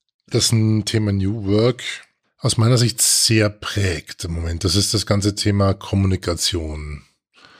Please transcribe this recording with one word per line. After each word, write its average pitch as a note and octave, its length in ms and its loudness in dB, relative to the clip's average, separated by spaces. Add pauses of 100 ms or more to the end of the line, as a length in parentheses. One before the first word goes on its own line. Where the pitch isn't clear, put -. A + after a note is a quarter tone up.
(280)
das A2+ 220 0
Thema G#2+ 640 2
New G2 320 -2
Work A2 360 2 (580)
aus - 180 0
meiner A#2 200 4
Sicht A#2 240 0
sehr A2 480 2
prägt - 760 -6
im E2+ 80 -6
Moment. E2+ 300 -6
Das F#2 120 0
ist G2+ 180 0
das G#2 140 -2
ganze G2+ 260 0
Thema G2+ 400 2
Kommunikation. E2 1300 -4 (560)